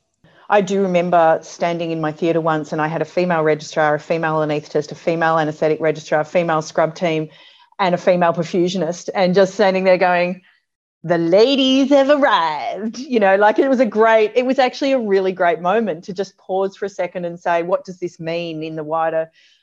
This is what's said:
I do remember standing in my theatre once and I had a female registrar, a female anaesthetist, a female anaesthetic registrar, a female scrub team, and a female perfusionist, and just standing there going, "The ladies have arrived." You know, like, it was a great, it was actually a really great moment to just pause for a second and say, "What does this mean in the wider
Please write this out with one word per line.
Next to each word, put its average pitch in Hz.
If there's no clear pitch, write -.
I 208
do 196
remember 175
standing 170
in 160
my 151
theatre 165
once 156
and 156
I 156
had 160
a 156
female 175
registrar, 151
a 156
female 160
anaesthetist, 151
a 151
female 165
anaesthetic 156
registrar, 156
a 156
female 165
scrub 160
team, 156
and 185
a 180
female 175
perfusionist, 175
and 180
just 185
standing 190
there 185
going, 180
"The 165
ladies 262
have 277
arrived." 196
You 254
know, 190
like, 208
it 277
was 262
a 262
great, 214
it 247
was 262
actually 269
a 262
really 190
great 175
moment 180
to 196
just 190
pause 196
for -
a 196
second 180
and 175
say, 170
"What 185
does 185
this 175
mean 165
in 160
the 156
wider 160